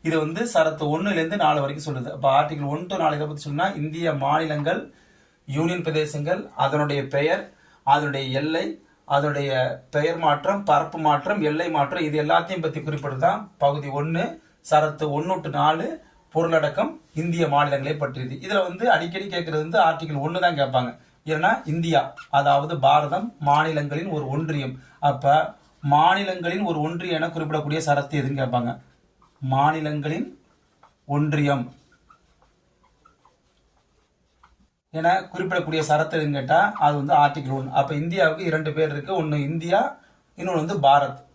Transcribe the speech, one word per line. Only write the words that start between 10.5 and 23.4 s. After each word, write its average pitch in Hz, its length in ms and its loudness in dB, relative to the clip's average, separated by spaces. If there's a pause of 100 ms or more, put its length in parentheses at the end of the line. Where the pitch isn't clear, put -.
பரப்பு 151 360 2
மாற்றம், 156 420 0
எல்லை 156 280 0
மாற்றம், 151 340 0
இது 147 200 0
எல்லாத்தையும் 170 380 0
பத்தி 156 180 -4
குறிப்பிடுறது 135 380 -6
தான் 190 240 2 (160)
பகுதி 143 300 0
ஒன்னு, 156 540 -4 (280)
சரத்து 151 420 2
ஒன்னு 170 300 -2
to 160 80 -8
நாலு, 156 380 2 (460)
பொருளடக்கம் 160 600 0 (200)
இந்திய 165 340 0
மாநிலங்களை 143 500 2
பற்றியது. 131 380 -6
இதுல 190 280 0
வந்து 190 280 0
அடிக்கடி 170 360 0
கேட்கறது 160 420 -4
வந்து 208 100 2
ஆர்டிகிள் 160 400 2
ஒன்னு 165 200 -2
தான் 170 180 2
கேட்பாங்க. 123 340 0 (340)
ஏன்னா 160 260 2 (160)
இந்தியா, 165 340 2 (280)
அதாவது 143 500 2
பாரதம், 147 600 2
மாநிலங்களின் 151 720 0